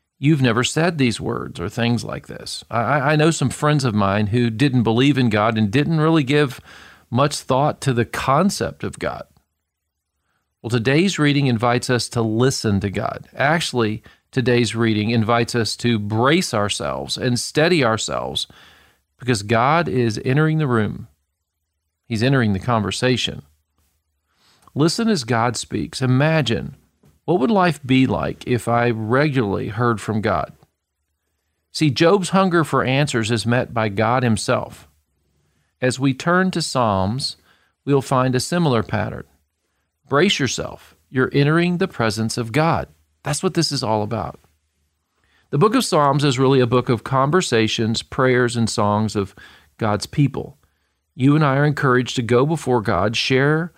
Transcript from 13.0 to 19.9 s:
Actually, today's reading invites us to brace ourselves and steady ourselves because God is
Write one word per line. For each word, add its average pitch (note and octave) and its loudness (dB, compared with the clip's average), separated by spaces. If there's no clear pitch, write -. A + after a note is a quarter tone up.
Actually, B2+ -2
today's A#2+ 0
reading A2 0
invites A#2 0
us A#2 -2
to A#2+ 0
brace A#2 0
ourselves D#2 -4
and A#2+ -2
steady E3 0
ourselves C#2+ -4
because A#2 -4
God B2+ 2
is A#2 -2